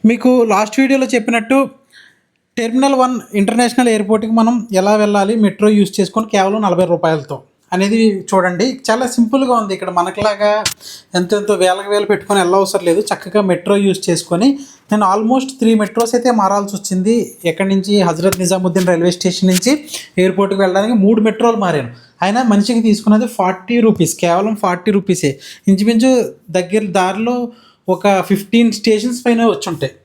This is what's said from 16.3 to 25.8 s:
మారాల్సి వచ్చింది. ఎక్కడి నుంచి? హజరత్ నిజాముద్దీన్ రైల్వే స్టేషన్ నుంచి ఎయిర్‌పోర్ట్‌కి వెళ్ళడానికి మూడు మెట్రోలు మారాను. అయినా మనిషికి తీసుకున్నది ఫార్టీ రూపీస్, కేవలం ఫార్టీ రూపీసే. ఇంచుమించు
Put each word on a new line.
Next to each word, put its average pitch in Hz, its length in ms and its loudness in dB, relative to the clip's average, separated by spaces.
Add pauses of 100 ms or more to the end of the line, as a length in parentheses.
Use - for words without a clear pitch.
మారాల్సి 202 460 0
వచ్చింది. 190 380 -2 (300)
ఎక్కడి 175 300 -2
నుంచి? 196 260 0
హజరత్ 175 380 0
నిజాముద్దీన్ 185 480 0
రైల్వే 175 240 2
స్టేషన్ 185 420 0
నుంచి 202 200 0 (460)
ఎయిర్‌పోర్ట్‌కి 190 420 0
వెళ్ళడానికి 196 340 0
మూడు 208 260 4
మెట్రోలు 220 360 0
మారాను. 156 340 -2 (320)
అయినా 208 200 0
మనిషికి 220 460 0
తీసుకున్నది 214 380 2
ఫార్టీ 208 540 -2
రూపీస్, 196 340 2 (100)
కేవలం 190 320 0
ఫార్టీ 180 340 -2
రూపీసే. 185 420 -2 (360)
ఇంచుమించు 220 420 2 (400)